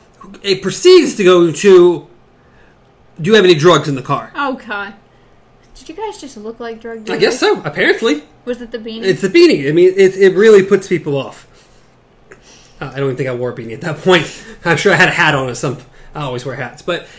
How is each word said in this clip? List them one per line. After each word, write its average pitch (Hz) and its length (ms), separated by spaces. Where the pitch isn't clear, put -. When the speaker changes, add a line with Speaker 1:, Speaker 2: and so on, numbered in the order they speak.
Speaker 1:
it 190 200
proceeds 294 540
to 208 80
go 175 260
to, 175 560
"Do 160 100
you 220 40
have 208 100
any 180 120
drugs 151 320
in 139 80
the 120 60
car?" 120 320
Speaker 2:
Oh, 277 200
God. 208 400
Did - 160
you 320 60
guys 415 220
just 277 200
look 220 220
like 233 200
drug 226 300
Speaker 1:
I 226 80
guess 226 220
Speaker 2:
dealers? 403 180
Speaker 1:
so, - 60
apparently. 226 580
Speaker 2:
Was 247 160
it 226 80
the 240 80
beanie? 220 260
Speaker 1:
It's 190 160
the 196 80
beanie. 208 400
I 151 40
mean, 180 240
it, 185 200
it 190 200
really 208 260
puts 170 260
people 147 280
off. 117 300
Uh, 139 140
I - 40
don't 139 80
even 131 100
think 131 120
I 127 60
wore 123 160
a 117 40
beanie 113 200
at 107 60
that 156 220
point. 175 240
I'm 165 120
sure 190 160
I 165 40
had 170 120
a 147 40
hat 156 220
on 131 140
or 120 60
something. 131 300
I 151 80
always 127 240
wear 131 100
hats. 127 260
But 170 240